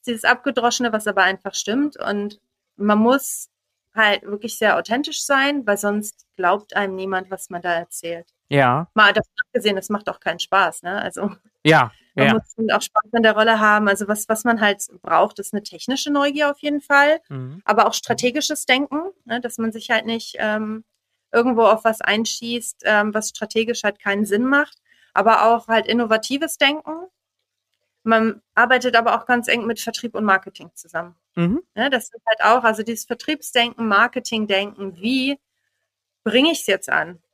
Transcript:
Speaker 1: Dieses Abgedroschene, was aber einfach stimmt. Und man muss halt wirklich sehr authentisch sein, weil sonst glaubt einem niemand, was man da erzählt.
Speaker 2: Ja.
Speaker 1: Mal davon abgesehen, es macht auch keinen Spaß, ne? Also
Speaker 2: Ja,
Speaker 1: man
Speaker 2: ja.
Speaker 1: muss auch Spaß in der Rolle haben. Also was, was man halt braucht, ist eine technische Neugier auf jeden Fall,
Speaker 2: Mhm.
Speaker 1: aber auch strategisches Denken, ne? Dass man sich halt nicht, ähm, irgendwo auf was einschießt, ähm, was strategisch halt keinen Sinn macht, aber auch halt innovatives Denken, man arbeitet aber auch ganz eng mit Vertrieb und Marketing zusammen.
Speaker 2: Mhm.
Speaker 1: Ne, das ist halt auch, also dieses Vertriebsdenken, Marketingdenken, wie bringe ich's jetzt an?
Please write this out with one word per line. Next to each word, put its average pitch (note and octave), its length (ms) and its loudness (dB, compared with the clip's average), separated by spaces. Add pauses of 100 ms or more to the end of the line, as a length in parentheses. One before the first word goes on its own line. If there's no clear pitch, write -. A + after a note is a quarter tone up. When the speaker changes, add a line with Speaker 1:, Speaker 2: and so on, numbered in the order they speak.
Speaker 1:
Dieses A#3 200 -6
Abgedroschene, A#3+ 680 0
was G#3+ 140 -4
aber G3 160 0
einfach F#3+ 320 -2
stimmt. C#4 420 -4
Und G#3 440 -6 (360)
man G#3 220 2
muss B3 520 0 (440)
halt G#3 280 2
wirklich G#3 360 -10
sehr G#3 180 4
authentisch C#4 480 -4
sein, C#4 420 0
weil G3+ 120 2
sonst G#3 480 -6 (100)
glaubt F#3 400 0
einem G3 200 -2
niemand, F#3+ 340 -6
was F#3+ 200 -12
man F3 120 -10
da F3 100 -2
erzählt. E3+ 600 -8 (160)
Speaker 2:
Ja. C#3 460 2
Speaker 1:
Mal G3+ 180 6
davon G#3 200 -2 (140)
abgesehen, G#3 320 -2
es - 100 -10
macht G#3 200 -6
auch - 120 -10
keinen E3+ 180 -6
Spaß, F#3 440 0
ne? F#3 180 -6
Also F#3+ 300 -6 (340)
Speaker 2:
Ja, D3 260 6 (240)
Speaker 1:
man C#3 140 2
Speaker 2:
ja. A3 60 4
Speaker 1:
muss - 200 -4 (180)
auch G#3+ 100 0
Spaß G#3+ 320 -4
in A#3 100 2
der A3 80 6
Rolle A3 260 2
haben. G#3+ 300 4
Also G3 180 0
was, G#3+ 220 -4
was A3 160 -2
man A#3 160 0
halt G3+ 260 0 (160)
braucht, F3 380 0
ist - 120 -10
eine G#3 120 -6
technische C4 480 -6
Neugier C#4+ 380 0
auf C#4+ 100 -8
jeden D4 200 -4
Fall, C#4+ 480 4
Speaker 2:
Mhm. C3+ 360 -12
Speaker 1:
aber G#3 240 4
auch A3+ 60 -4
strategisches - 720 -2
Denken, C4+ 340 0 (240)
ne? A#3 160 -6
Dass A#3+ 180 -10
man A3+ 140 -4
sich A3+ 180 -12
halt A3 160 0
nicht, A3+ 320 -8
ähm, G#3+ 460 -4 (480)
irgendwo A#3 300 2
auf A3 220 4
was A3 160 0
einschießt, A#3 840 -4
ähm, G#3+ 280 2
was G#3+ 180 -4
strategisch A3+ 520 -4
halt G#3 160 -4
keinen G3+ 260 -2
Sinn G#3 200 0
macht, C#4+ 340 0 (360)
aber G#3+ 320 4
auch A#3 200 2
halt A3 200 0
innovatives A#3 720 -2
Denken, D4+ 340 0 (1120)
man A3+ 340 2 (140)
arbeitet A#3+ 420 4
aber A#3 240 4
auch - 60 -16
ganz A#3+ 220 0
eng A#3+ 180 2
mit A3+ 140 -4
Vertrieb - 340 -8
und G#3+ 100 -2
Marketing F#3 500 0
zusammen. F3 420 -12 (180)
Speaker 2:
Mhm. F#3 280 0 (120)
Speaker 1:
Ne, B3 160 -2
das A#3+ 140 -2
ist - 200 -20
halt A3 200 0
auch, A#3 200 4
also G#3+ 200 0
dieses A3+ 200 -8
Vertriebsdenken, A#3 840 -4
Marketingdenken, G3+ 1120 -2
wie C4 400 -2 (840)
bringe C4 280 2
ich's - 140 -6
jetzt F#3+ 220 -2
an? E3 320 -2 (140)